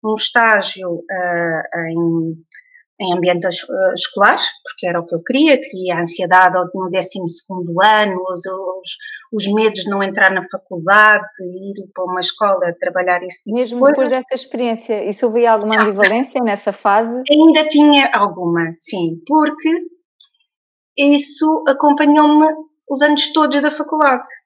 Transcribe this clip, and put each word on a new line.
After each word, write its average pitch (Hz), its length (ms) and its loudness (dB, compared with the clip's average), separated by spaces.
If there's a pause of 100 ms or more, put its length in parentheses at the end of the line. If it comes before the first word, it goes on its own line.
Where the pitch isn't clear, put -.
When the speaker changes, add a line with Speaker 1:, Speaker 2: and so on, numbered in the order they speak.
Speaker 1:
um 220 100 -2
estágio, 196 960 0
ah, 170 500 -2 (280)
em, 165 460 -2 (680)
em 185 120 -2
ambiente 175 340 0
es-, 170 220 -8
ah, 190 240 0
escolar, 202 460 0 (240)
porque - 240 -10
era 170 140 -4
o 170 40 -10
que - 100 -8
eu 165 60 -4
queria, 269 380 2
queria 185 360 -8
a 170 60 -2
ansiedade 180 560 2
ao, 180 160 0
no 185 160 -6
décimo 180 380 -6
segundo 175 560 -8
ano, 208 380 2 (100)
os, 180 140 -8
os, 190 520 -10 (360)
os 202 200 0
medos 214 300 0
de 190 60 -8
não 196 120 -2
entrar 190 300 0
na 185 180 -4
faculdade, 202 760 2 (160)
ir 190 520 -12
para 185 120 -6
uma 180 160 -6
escola 185 580 -2
trabalhar 180 440 -2
esse 180 200 -14
tipo 208 120 -6
de 247 60 0
Speaker 2:
Mesmo 240 200 -4
Speaker 1:
coisa. 277 140 6
Speaker 2:
depois 262 140 0
dessa 262 320 -4
experiência, 226 640 -6
isso 202 220 -4
havia 233 240 2
alguma 214 240 0
Speaker 1:
Não. 214 80 2
Speaker 2:
ambivalência 214 580 0
nessa 208 300 -2
fase? 226 580 0
Speaker 1:
Ainda 302 380 6
tinha 294 460 4
alguma, 170 680 -2
sim, 165 480 -6
porque 302 420 0 (1300)
isso 285 680 2
acompanhou-me 302 800 4 (420)
os 277 120 -2
anos 294 300 2
todos 285 300 0
da 294 100 0
faculdade. 294 560 -2 (180)